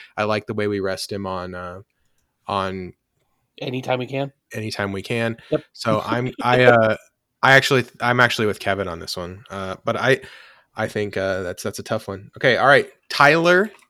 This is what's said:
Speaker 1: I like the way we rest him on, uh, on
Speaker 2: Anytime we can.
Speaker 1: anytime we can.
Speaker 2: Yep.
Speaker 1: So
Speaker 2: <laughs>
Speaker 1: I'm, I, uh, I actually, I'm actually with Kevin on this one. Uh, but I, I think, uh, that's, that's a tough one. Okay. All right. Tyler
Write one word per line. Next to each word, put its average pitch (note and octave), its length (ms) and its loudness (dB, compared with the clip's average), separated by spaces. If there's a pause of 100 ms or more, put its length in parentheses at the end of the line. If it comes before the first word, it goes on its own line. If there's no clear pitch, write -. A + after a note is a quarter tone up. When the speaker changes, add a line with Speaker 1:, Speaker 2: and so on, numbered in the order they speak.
(180)
Speaker 1:
I G#2+ 60 -2
like G#2+ 220 -2
the A2+ 80 -8
way G#2 140 -2
we G2+ 140 -2
rest F#2+ 300 -6
him G2+ 140 -8
on, F#2 300 -8
uh, F2+ 260 -12 (640)
on F#2+ 460 -4 (680)
Speaker 2:
Anytime B2+ 380 -4
we B2 80 -6
can. C#3 260 -6 (200)
Speaker 1:
anytime G#2+ 380 -6
we F#2+ 120 -8
can. A#2 340 -4 (140)
Speaker 2:
Yep. D3 200 -2
Speaker 1:
So A2 300 -2
Speaker 2:
<laughs> - 40 -10
Speaker 1:
I'm, A#2+ 360 -4
I, B2 220 4
uh, A2+ 340 6 (460)
I C3 100 8
actually, C3 320 4 (160)
I'm B2 180 2
actually A#2 280 4
with G2 120 -4
Kevin G2 280 -2
on E2+ 120 -8
this D#2+ 160 -10
one. F#2 340 -12
Uh, F#2+ 260 -8 (100)
but A2+ 100 -2
I, B2+ 260 2 (540)
I A2 120 -4
think, G#2 280 -6
uh, F#2+ 280 -2
that's, F2+ 200 -8
that's - 160 -8
a G2 40 -14
tough - 240 -6
one. G2 300 -12
Okay. A#2+ 200 2
All A#2+ 100 2
right. C#3 220 4 (200)
Tyler E3+ 640 4 (180)